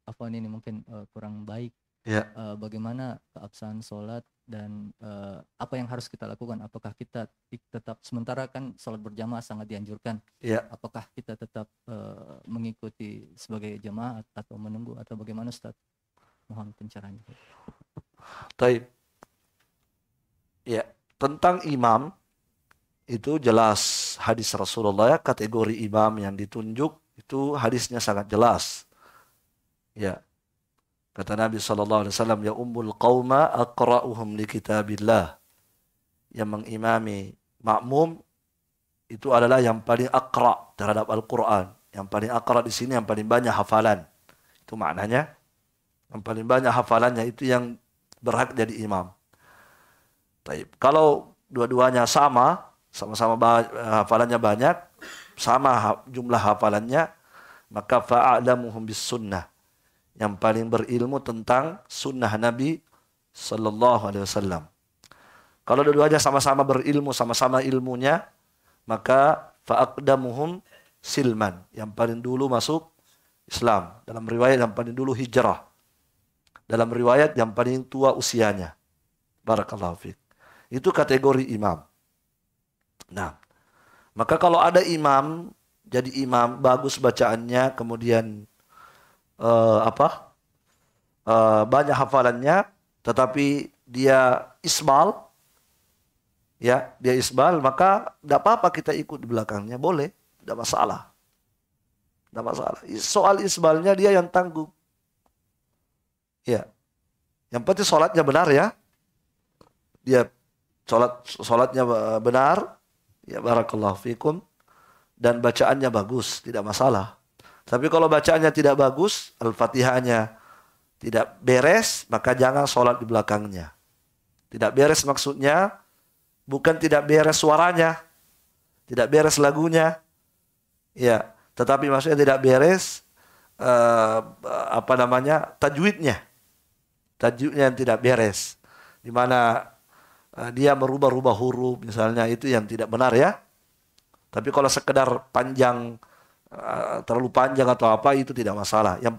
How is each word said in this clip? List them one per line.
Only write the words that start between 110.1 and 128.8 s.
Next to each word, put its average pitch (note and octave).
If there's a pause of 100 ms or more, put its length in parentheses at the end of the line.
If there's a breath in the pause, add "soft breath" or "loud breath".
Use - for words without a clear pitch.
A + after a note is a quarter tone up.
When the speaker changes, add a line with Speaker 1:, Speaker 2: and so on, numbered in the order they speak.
Speaker 2:
sholat, A#2+
sholatnya, B2
eh, A2
benar. C3+ (460)
Ya, -
barakallahu A2
fikum. D3+ (720 soft breath)
Dan A#2+
bacaannya B2+
bagus, A2+
tidak A2
masalah. G#2+ (480 soft breath)
Tapi B2
kalau D#3+
bacaannya D#3
tidak C#3+
bagus, C#3
Al-Fatihahnya A#2+ (640 soft breath)
tidak A2+
beres, C#3
maka A#2+
jangan C3
sholat A#2+
di A2+
belakangnya. G#2 (800)
Tidak A2+
beres D3
maksudnya, C#3+ (640)
bukan D3+
tidak D3+
beres D3+
suaranya, E3 (800)